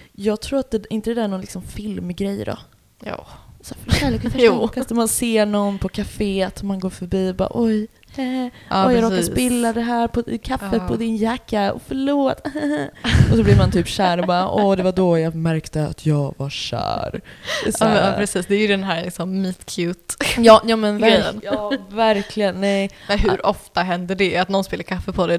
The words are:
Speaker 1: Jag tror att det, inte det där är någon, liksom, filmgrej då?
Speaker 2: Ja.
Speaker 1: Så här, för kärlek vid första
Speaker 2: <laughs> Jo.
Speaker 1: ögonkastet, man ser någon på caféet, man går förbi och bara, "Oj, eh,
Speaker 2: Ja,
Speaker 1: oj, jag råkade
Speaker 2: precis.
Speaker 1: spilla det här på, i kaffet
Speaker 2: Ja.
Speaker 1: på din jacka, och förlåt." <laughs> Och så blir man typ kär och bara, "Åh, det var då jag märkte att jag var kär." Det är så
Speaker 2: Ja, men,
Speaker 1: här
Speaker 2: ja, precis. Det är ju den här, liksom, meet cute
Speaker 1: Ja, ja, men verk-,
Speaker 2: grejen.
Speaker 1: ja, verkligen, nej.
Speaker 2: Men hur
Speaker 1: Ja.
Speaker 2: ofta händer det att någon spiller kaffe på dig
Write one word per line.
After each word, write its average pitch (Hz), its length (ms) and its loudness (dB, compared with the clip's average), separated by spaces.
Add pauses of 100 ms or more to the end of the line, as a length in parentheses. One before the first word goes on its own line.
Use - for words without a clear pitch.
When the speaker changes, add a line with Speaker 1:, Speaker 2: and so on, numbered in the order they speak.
(120)
Speaker 1:
Jag 208 300 -2
tror - 180 -2
att 262 120 -4
det, 214 180 -2
inte 220 200 -4
det 233 40 -2
där 233 100 -2
är 208 40 -2
någon, 190 140 -6
liksom, 185 200 -12
filmgrej 196 840 -6
då? - 120 -6 (460)
Speaker 2:
Ja. - 220 -10 (360)
Speaker 1:
Så - 140 -16
här, - 160 -12
för - 80 4
kärlek 240 260 0
vid 233 60 -2
första 247 140 6
Speaker 2:
<laughs> - 0 -
Jo. 214 80 8
Speaker 1:
ögonkastet, 240 440 -2
man 226 100 2
ser 220 380 0
någon 202 340 0
på 190 100 -4
caféet, 196 760 -4
man 196 160 -4
går 185 100 -4
förbi 185 420 -4
och 185 40 -10
bara, 190 180 -2
"Oj, 220 340 0 (280)
eh, 262 100 -6 (440)
Speaker 2:
Ja, 190 180 4
Speaker 1:
oj, 254 60 4
jag 233 100 4
råkade 190 140 2
Speaker 2:
precis. - 160 0
Speaker 1:
spilla 240 400 0
det 233 80 -2
här 233 260 0
på, 240 220 -4
i 226 80 -4
kaffet 269 320 -6 (120)
Speaker 2:
Ja. - 60 -6
Speaker 1:
på 233 80 -2
din 226 220 -2
jacka, 214 560 -2
och 240 140 -10
förlåt." 269 520 0
<laughs> 294 920 0
Och 233 60 4
så 226 60 4
blir 196 140 6
man 185 140 6
typ 175 160 0
kär 180 300 0
och 180 100 -2
bara, 180 220 0
"Åh, 202 260 2
det 185 80 0
var 185 80 2
då 180 280 2
jag 160 160 -2
märkte 160 520 -2
att - 180 -10
jag 147 320 0
var 139 120 -6
kär." - 720 -6 (420)
Det 415 60 -2
är - 20 0
så - 120 -2
Speaker 2:
Ja, 220 60 4
men, 214 80 4
Speaker 1:
här 190 140 2
Speaker 2:
ja, - 60 -4
precis. 196 280 -2
Det 202 100 0
är 208 40 2
ju 214 80 2
den 196 160 0
här, 175 200 -4
liksom, 180 380 -4
meet 185 240 -6
cute - 500 -6 (220)
Speaker 1:
Ja, 226 280 10
ja, 226 100 2
men 208 240 0
verk-, 226 120 4
Speaker 2:
grejen. 214 320 2
Speaker 1:
ja, 208 300 -4 (160)
verkligen, 202 720 0
nej. 196 280 0 (180)
Speaker 2:
Men 202 120 2
hur - 240 2
Speaker 1:
Ja. - 60 2
Speaker 2:
ofta - 320 -2
händer 180 340 -2
det 180 220 0
att 185 120 0
någon 190 140 2
spiller - 200 -6
kaffe 185 280 -6
på 180 160 0
dig 170 100 2